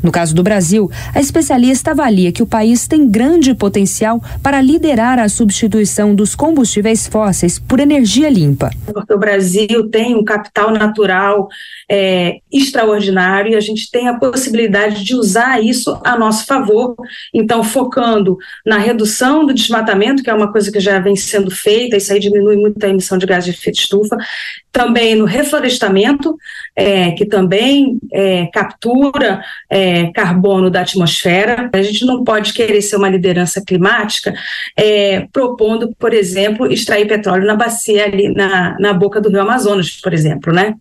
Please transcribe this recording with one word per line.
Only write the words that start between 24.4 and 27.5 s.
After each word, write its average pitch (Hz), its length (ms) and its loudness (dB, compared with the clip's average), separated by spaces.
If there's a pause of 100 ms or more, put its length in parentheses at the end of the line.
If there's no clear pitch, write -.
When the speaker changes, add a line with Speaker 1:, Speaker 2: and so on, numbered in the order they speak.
Speaker 2:
também 233 460 0
no 220 80 2
reflorestamento, 269 1120 0 (400)
é, 190 360 0
que 185 140 -2
também, 220 720 2 (140)